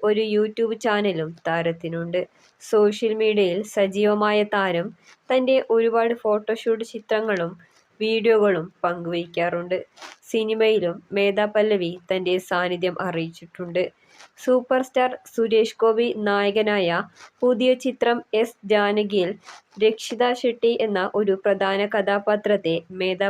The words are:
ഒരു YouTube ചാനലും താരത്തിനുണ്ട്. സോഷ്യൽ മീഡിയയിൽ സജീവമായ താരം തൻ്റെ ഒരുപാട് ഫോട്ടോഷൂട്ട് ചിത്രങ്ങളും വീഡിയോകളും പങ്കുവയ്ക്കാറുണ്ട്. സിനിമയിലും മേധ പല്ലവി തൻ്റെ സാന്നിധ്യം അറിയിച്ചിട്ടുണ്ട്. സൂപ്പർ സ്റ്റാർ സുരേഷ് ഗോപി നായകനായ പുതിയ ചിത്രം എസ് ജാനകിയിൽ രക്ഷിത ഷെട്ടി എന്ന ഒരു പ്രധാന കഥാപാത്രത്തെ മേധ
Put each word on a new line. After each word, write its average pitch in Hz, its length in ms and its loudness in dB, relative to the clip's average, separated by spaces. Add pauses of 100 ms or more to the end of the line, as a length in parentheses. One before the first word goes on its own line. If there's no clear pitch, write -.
ഒരു 214 200 2 (100)
YouTube 214 400 0 (100)
ചാനലും 202 460 -2 (180)
താരത്തിനുണ്ട്. 170 760 -2 (400)
സോഷ്യൽ 208 600 2
മീഡിയയിൽ 208 380 2 (160)
സജീവമായ 208 640 2 (160)
താരം 185 320 0 (420)
തൻ്റെ 262 280 2 (120)
ഒരുപാട് 226 440 2 (100)
ഫോട്ടോഷൂട്ട് 220 720 -2
ചിത്രങ്ങളും 208 580 -2 (480)
വീഡിയോകളും 214 680 2 (180)
പങ്കുവയ്ക്കാറുണ്ട്. 175 920 -4 (520)
സിനിമയിലും 220 680 0 (160)
മേധ 202 340 2
പല്ലവി 208 460 0 (160)
തൻ്റെ 185 260 0 (140)
സാന്നിധ്യം 180 480 -2 (120)
അറിയിച്ചിട്ടുണ്ട്. 170 760 -6 (600)
സൂപ്പർ 254 440 2
സ്റ്റാർ 254 240 0 (220)
സുരേഷ് 220 480 0
ഗോപി 226 240 4 (220)
നായകനായ 202 640 0 (520)
പുതിയ 247 280 2 (140)
ചിത്രം 240 340 0 (220)
എസ് 233 200 -2 (120)
ജാനകിയിൽ 208 600 2 (520)
രക്ഷിത 220 400 0 (160)
ഷെട്ടി 233 320 0 (140)
എന്ന 202 140 -2 (200)
ഒരു 196 140 2 (100)
പ്രധാന 196 380 0 (120)
കഥാപാത്രത്തെ 202 840 0 (240)
മേധ 185 300 -2